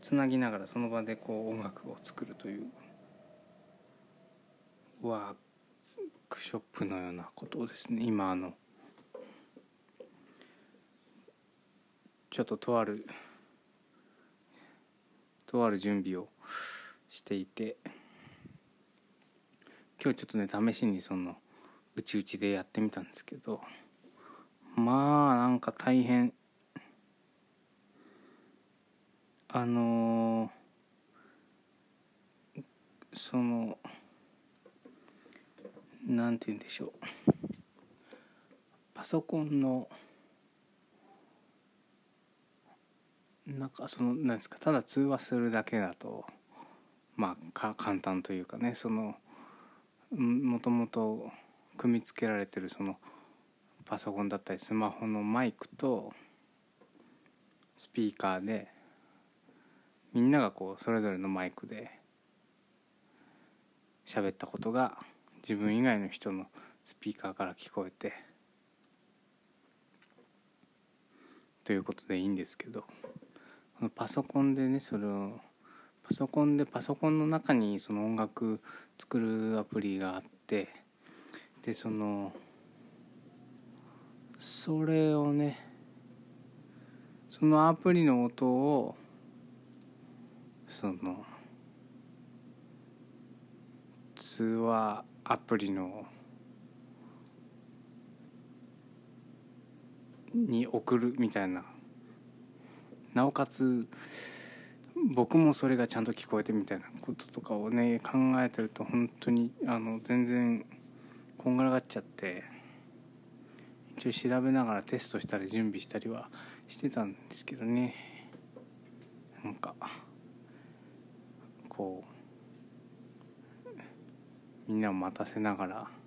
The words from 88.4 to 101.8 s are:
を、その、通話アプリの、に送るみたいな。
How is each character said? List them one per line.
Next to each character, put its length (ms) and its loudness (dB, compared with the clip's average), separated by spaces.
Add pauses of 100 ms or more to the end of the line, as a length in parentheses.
を、 480 4 (1700)
そ 200 -10
の、 360 -6 (3000)
通 280 -6
話 640 0 (180)
ア 140 0
プ 200 0
リ 120 0
の、 360 -6 (4000)
に 320 2
送 320 2
る 220 2
み 100 4
た 140 0
い 40 0
な。 160 -4 (1500)